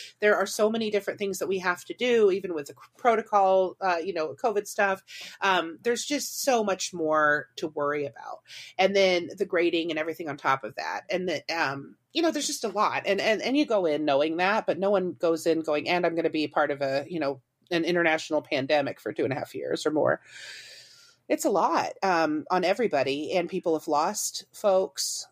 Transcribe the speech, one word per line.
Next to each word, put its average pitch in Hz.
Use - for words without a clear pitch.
there 208
are 190
so 214
many 220
different 196
things 196
that 160
we 190
have 180
to 170
do, 233
even 185
with 143
the -
c-, -
protocol, 196
uh, 180
you 185
know, 156
covid 208
stuff. 196
Um, 175
there's 240
just -
so 240
much 190
more 156
to 170
worry 147
about. -
And 196
then 180
the 202
grading 170
and 156
everything 160
on 135
top 135
of 107
that. 85
And 180
the, 147
um, 143
you 302
know, 330
there's 285
just -
a 226
lot. 180
And, 196
and, 196
and 262
you 302
go 202
in 151
knowing 151
that, 196
but 156
no 196
one 185
goes 165
in 160
going, 151
"And 175
I'm 165
gonna 160
be 151
part 147
of 139
a, 139
you 175
know, 139
an 170
international 160
pandemic 135
for 107
two 131
and 120
a -
half -
years -
or 156
more." 151
It's 311
a 311
lot, 226
um, 160
on 185
everybody. 156
And 175
people 175
have 151
lost 160
folks. -